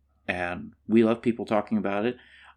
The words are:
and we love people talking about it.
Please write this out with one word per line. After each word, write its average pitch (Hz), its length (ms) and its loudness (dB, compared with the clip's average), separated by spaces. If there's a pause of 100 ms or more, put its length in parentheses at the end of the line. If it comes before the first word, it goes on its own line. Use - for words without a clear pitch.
(260)
and 90 460 -6 (160)
we 113 160 6
love 113 180 2
people 113 220 -2
talking 107 340 -2
about 101 260 -2
it. 123 120 -4 (400)